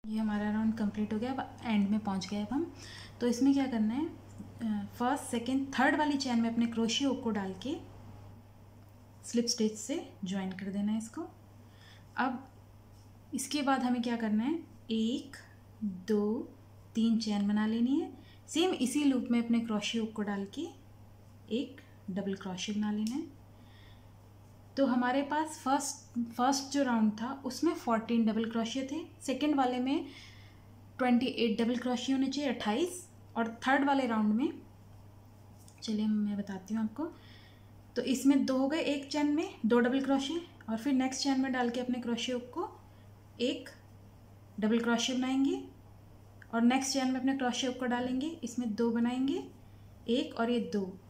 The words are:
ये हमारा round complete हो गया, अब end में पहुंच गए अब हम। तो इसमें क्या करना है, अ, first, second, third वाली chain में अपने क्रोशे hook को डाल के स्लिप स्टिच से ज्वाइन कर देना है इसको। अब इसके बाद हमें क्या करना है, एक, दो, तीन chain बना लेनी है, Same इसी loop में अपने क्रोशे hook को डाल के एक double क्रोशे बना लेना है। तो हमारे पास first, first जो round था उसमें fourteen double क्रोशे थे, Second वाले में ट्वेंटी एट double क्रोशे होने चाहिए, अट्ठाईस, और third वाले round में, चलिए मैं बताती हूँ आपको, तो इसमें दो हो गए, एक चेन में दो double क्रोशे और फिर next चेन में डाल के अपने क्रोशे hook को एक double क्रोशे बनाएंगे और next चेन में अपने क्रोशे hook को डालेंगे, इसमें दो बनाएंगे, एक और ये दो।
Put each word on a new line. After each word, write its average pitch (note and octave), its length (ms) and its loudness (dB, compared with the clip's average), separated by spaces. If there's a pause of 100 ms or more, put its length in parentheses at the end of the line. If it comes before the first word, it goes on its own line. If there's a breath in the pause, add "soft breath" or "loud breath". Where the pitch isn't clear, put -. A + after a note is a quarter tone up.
ये A3 160 -4
हमारा G#3 320 0
round A3 260 2
complete G#3+ 360 -2
हो G#3+ 60 0
गया, B3+ 140 -2
अब - 300 -6
end G#3 260 4
में G#3+ 100 4
पहुंच F#3+ 280 -2
गए G#3 140 -4
अब G#3 120 -4
हम। E4+ 180 0 (500 loud breath)
तो A#3+ 60 2
इसमें B3+ 260 6
क्या C4+ 140 4
करना A3 260 2
है, D4+ 140 0
अ, - 840 -6
first, B3 360 0
second, C4 500 -2
third D4 240 4
वाली D4 180 2
chain B3 240 0
में A#3 100 2
अपने A#3 160 0
क्रोशे A3+ 380 0
hook C4 180 0
को A3+ 80 0
डाल G3 280 -2
के C#4+ 180 -6 (1400)
स्लिप A#3 240 0
स्टिच A3 280 0
से - 220 -8 (300)
ज्वाइन F#3+ 260 -4
कर F#3+ 200 -8
देना G3+ 200 -2
है A3 60 0
इसको। A3+ 240 -8 (960 loud breath)
अब B3 300 -2 (840)
इसके D4 280 -4
बाद C4 200 2
हमें B3 200 0
क्या A#3+ 160 0
करना A3 260 0
है, C#4+ 100 0 (380)
एक, A3+ 440 -2 (460)
दो, G#3 680 0 (460)
तीन A3+ 240 4
chain G#3 280 0
बना G#3+ 200 4
लेनी A#3+ 320 2
है, F#4 120 -4 (380 loud breath)
Same F4 260 4
इसी C#4+ 280 0
loop B3+ 280 4
में A#3 100 4
अपने A#3 180 2
क्रोशे A3 400 -2
hook A3 140 -2
को G#3+ 100 -4
डाल G3 300 -2
के D#4+ 120 -6 (880)
एक - 280 -4 (300)
double F#3+ 240 -2
क्रोशे F#3+ 380 -6
बना G#3+ 180 0
लेना G#3+ 240 -2
है। D#4+ 80 -4 (1500 loud breath)
तो C4+ 100 6
हमारे B3 380 4
पास D#4 340 -2
first, - 600 -2 (120)
first C4+ 420 0
जो C#4+ 100 4
round A3+ 300 4
था A#3 180 -6 (140)
उसमें D4+ 300 0
fourteen A3+ 500 2
double A3 260 0
क्रोशे A#3 400 -2
थे, E4 140 -6 (160)
Second C#4+ 340 0
वाले B3+ 240 2
में C4+ 260 0 (920 loud breath)
ट्वेंटी B3 300 4
एट A3+ 340 0
double A#3+ 160 2
क्रोशे B3 360 -2
होने C4+ 140 2
चाहिए, C#4+ 220 -2
अट्ठाईस, A#3+ 580 -2 (280)
और A3+ 240 -4
third C#4 280 4
वाले C4+ 200 2
round G#3+ 260 2
में, C#4 180 2 (1300)
चलिए G#3+ 260 -2
मैं G#3 300 2
बताती G3+ 360 -6
हूँ A3 100 0
आपको, D4+ 280 -4 (840 loud breath)
तो B3 80 0
इसमें C4 420 4
दो C4 120 2
हो C4+ 100 2
गए, D#4+ 120 0
एक C#4+ 280 -2
चेन D4 200 0
में D#4+ 280 0 (100)
दो A#3+ 140 6
double B3 220 4
क्रोशे C4+ 320 2 (360)
और A3 80 -2
फिर C#4 160 0
next C4 280 0
चेन C4+ 200 2
में C4+ 100 0
डाल B3 180 0
के A#3+ 100 -2
अपने B3 220 -2
क्रोशे A#3 300 -2
hook B3 180 -4
को F4 180 -4 (720 loud breath)
एक G#3 280 -2 (880)
double A3 200 4
क्रोशे A#3 340 0
बनाएंगे C4+ 480 2 (920)
और A3+ 100 2
next C4 300 4
चेन C4 180 2
में C4 80 0
अपने C4+ 160 2
क्रोशे B3+ 320 0
hook A#3+ 120 -4
को B3+ 60 -2
डालेंगे, B3+ 420 0 (160)
इसमें A#3 320 -2
दो A#3 160 2
बनाएंगे, B3+ 520 0 (640 loud breath)
एक C#4+ 260 0
और A#3 140 0
ये A#3+ 100 2 (140)
दो। F#3+ 260 -4 (100)